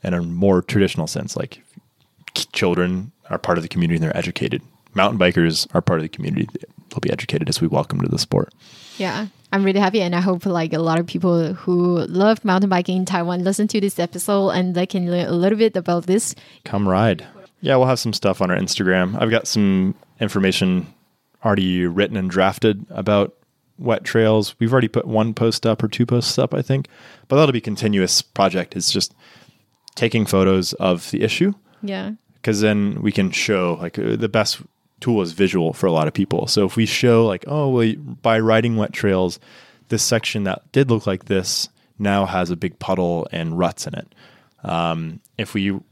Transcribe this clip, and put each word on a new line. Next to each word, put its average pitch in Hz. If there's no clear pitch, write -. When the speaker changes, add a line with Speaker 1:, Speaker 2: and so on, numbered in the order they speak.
Speaker 1:
in 92
a 87
more 90
traditional 95
sense. -
Like, -
k-, -
children 90
are 95
part 87
of 82
the 85
community 85
and 80
they're 80
educated. -
Mountain 101
bikers 85
are 87
part 85
of -
the 80
community. -
They'll -
be -
educated -
as -
we 82
welcome 73
to 50
the -
sport. -
Speaker 2:
Yeah, 190
I'm 196
really 196
happy, 226
and 175
I 175
hope, 180
like, 165
a 156
lot 165
of 170
people 170
who 175
love 208
mountain 196
biking 185
in 185
Taiwan 180
listen 196
to 214
this 196
episode, 196
and 180
they 175
can 180
learn 175
a -
little 190
bit 220
about 175
this. 190
Speaker 1:
Come 101
ride. 95
Yeah, 135
we'll 127
have 131
some 113
stuff 98
on 90
our 90
Instagram. 92
I've 113
got 113
some 98
information 95
already 92
written 98
and 92
drafted 98
about 101
wet 113
trails. 110
We've 117
already 123
put -
one 110
post 113
up 110
or 107
two 120
posts 120
up, 131
I -
think, 135
but 135
that'll 143
be 120
a 107
continuous 101
project. 92
It's 90
just -
taking 113
photos 95
of 92
the 101
issue. 175
Speaker 2:
Yeah. 196
Speaker 1:
'Cause -
then 104
we 104
can 95
show, 90
like, 85
uh, 110
the 113
best 104
tool 113
is 85
visual 87
for -
a 87
lot 78
of 78
people. -
So 101
if 92
we 113
show, 117
like, 98
"Oh, 143
well, 120
y-, 110
by 123
riding 113
wet 107
trails, 92
this 113
section 110
that 95
did 135
look 110
like 95
this -
now 101
has 90
a 87
big 87
puddle 87
and 82
ruts 85
in -
it." -
Um, 82
if 104
we 98